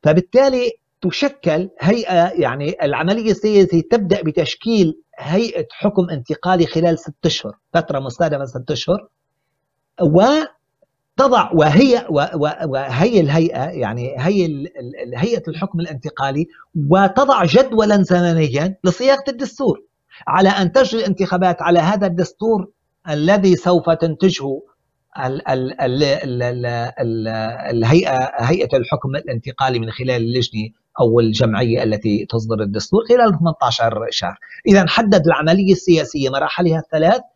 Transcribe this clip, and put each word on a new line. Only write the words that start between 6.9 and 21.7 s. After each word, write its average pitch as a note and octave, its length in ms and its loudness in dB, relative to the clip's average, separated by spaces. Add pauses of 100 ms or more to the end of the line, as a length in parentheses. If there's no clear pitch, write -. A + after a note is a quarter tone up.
ست - 280 -10
أشهر، A#2 320 -6 (160)
فترة E3 240 -2
مستهدفة C#3 460 -4
ست B2+ 260 -12
أشهر، E3 380 -4 (920)
وتضع، A#3+ 1500 0
وهي، F3 580 4
و-، D3 100 0 (140)
و-، D3+ 340 -4
وهي C#3 520 0
الهيئة، D#3+ 440 0
يعني، B2 540 -6
هي F3+ 280 0
ال-، D3 200 -6 (120)
ال-، B2+ 240 -14
ال-، B2 140 -12
هيئة G3+ 320 -2
الحكم E3 320 -6
الانتقالي، C#3+ 640 -6 (440)
وتضع G3 540 4
جدولا G3+ 580 4
زمنيا E3+ 840 0
لصياغة C4+ 440 2
الدستور، A#3+ 540 -4 (460)
على F#3+ 200 4
أن G3 240 0
تجري A3+ 280 2
الانتخابات F#3 600 0
على E3+ 160 4